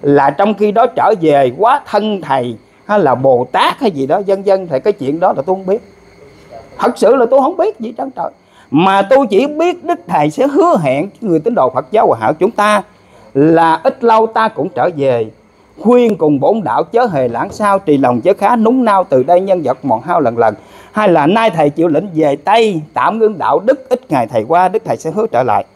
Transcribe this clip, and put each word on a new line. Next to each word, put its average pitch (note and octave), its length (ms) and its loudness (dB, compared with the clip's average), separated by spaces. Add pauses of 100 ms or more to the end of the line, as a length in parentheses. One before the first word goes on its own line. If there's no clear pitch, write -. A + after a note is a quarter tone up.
là C#3+ 280 2
trong G3+ 240 0
khi G#3 180 0
đó A3+ 140 2
trở G#3 340 0
về C#3 380 2
quá A#3+ 280 2
thân G#3 340 -2
thầy B2+ 360 -4 (280)
hay G#3 140 0
là C#3 160 2
Bồ B2 380 2
Tát C#4 280 0
hay A#3+ 100 0
gì C3+ 160 -6
đó, E3+ 200 -2
vân G3 160 -2
vân, F#3+ 260 -2
thì C3 120 -2
cái G#3+ 120 0
chuyện D3 280 -4
đó F#3 160 2
là C3+ 100 -6
tôi F#3 100 -2
không F#3+ 100 -12
biết. G#3+ 160 -2 (960)
Thật B3 200 -2
sự A#3 180 4
là A#3+ 140 2
tôi C4+ 100 4
không D#4+ 160 -2
biết G4+ 240 -2
gì A3+ 180 -10
trơn C4+ 180 -8
trọi. F3 140 -8 (400)
Mà F#3+ 320 2
tôi C4 280 2
chỉ A3 160 2
biết E4 380 -2
Đức E4+ 220 -4
Thầy D#3 240 0
sẽ B3 160 -2
hứa D#4+ 360 2
hẹn C#3+ 260 -2 (120)
người E3+ 200 -2
tín A#3 140 -4
đồ C3+ 200 2
Phật C3 160 -4
giáo A3 160 2
hòa B2 140 0
hảo A#2 140 0
chúng G3 160 -2
ta D#4 320 0 (520)
là D#3+ 480 4
ít C4 220 -2
lâu A3+ 220 4
ta A3+ 220 -2
cũng E3 200 -6
trở D3 280 -2
về, A#2+ 340 0 (500)
khuyên A#3 360 2
cùng D3 240 0
bổn G#3+ 240 0
đạo C3 200 -2
chớ A#3+ 220 0
hề C#3 220 -2
lãng A#2 240 -6
sao, G3+ 260 0
trì D3+ 180 0
lòng B2 240 2
chớ D#3+ 180 2
khá, A3+ 180 0
núng A#3+ 280 2
nao G3 200 2
từ C3 180 0
đây F3 180 4
nhân F#3 220 -2
vật C3 220 -4
mòn A#2 160 0
hao E3 200 -2
lần A#2 180 -2
lần. A2 160 2 (380)
Hay G#3+ 160 0
là D#3 180 4
nay A3 240 2
Thầy D#3+ 200 0
chịu D#3+ 180 -2
lệnh E3+ 160 -2 (100)
về D3+ 220 0
Tây, G#3 440 0 (140)
tạm E3+ 240 0
ngưng G#3+ 200 0
đạo B2 220 0
đức, B3+ 280 -2
ít - 120 -2 (100)
ngày C3 160 0
Thầy - 220 -4
qua, F3+ 200 2
Đức G3 160 -4
Thầy A#2+ 120 -4
sẽ D#3 140 -8
hứa G3 160 -4
trở B2 160 -2
lại. G#2 220 0 (120)